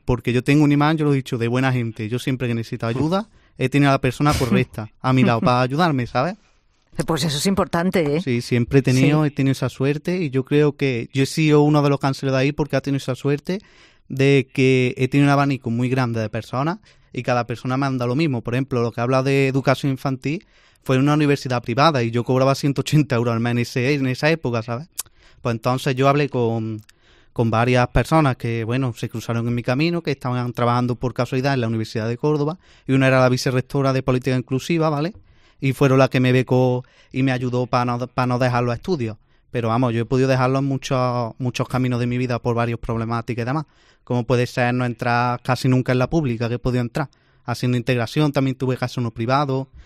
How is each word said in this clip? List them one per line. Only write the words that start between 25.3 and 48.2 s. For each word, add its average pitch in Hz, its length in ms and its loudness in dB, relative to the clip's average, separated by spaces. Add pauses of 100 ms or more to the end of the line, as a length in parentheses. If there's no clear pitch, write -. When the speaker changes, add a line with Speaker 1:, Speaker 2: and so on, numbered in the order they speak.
Speaker 1:
Pues 120 100 -2
entonces 127 440 -2
yo 135 120 2
hablé 143 200 2
con, 113 520 -2 (520)
con 117 180 0
varias 123 380 2
personas 139 480 2
que, 117 260 -4
bueno, 120 340 -2
se 123 120 -6
cruzaron 117 400 -4
en 120 80 -2
mi 117 80 -4
camino, 160 360 0
que 147 120 -2
estaban 123 400 -4
trabajando 123 420 0
por 120 180 -4
casualidad 131 420 -2
en 131 60 0
la 113 60 0
Universidad 110 400 -4
de 120 120 -4
Córdoba 151 400 0 (280)
y 131 60 -2
una 135 160 4
era 131 100 4
la 127 100 6
vicerrectora 131 640 0
de 131 120 -2
Política 127 320 0
Inclusiva, 156 540 -2
¿vale? 151 220 -4 (480)
Y 135 120 0
fueron 131 260 4
las 131 120 4
que 135 100 0
me 127 120 2
becó 127 520 2 (260)
y 131 120 -4
me 135 100 2
ayudó 123 340 -2
pa 120 200 0
no, 120 220 -4
pa - 180 -2
no 123 120 0
dejar 123 260 0
los 120 100 -2
estudios. 117 420 -6 (340)
Pero 117 180 -4
vamos, 117 260 2
yo 117 80 0
he - 20 -6
podido 131 240 2
dejarlo 131 300 2
en 139 80 -2
muchos, 127 720 -2
muchos 123 300 -4
caminos 127 320 -2
de 123 60 -2
mi 123 120 -2
vida 123 200 -2
por 120 160 -2
varias 117 240 -2
problemáticas 113 680 -6
y - 20 -6
demás. 143 180 -4 (380)
Como 123 220 -2
puede 123 220 2
ser 123 280 0
no 123 100 -2
entrar 120 580 -2
casi 131 260 0
nunca 127 240 2
en 123 80 2
la 127 100 -2
pública, 120 380 -2
que 120 80 -4
he - 20 -4
podido 123 240 -2
entrar. 131 260 -6 (380)
Haciendo 123 320 -2
integración, 127 540 0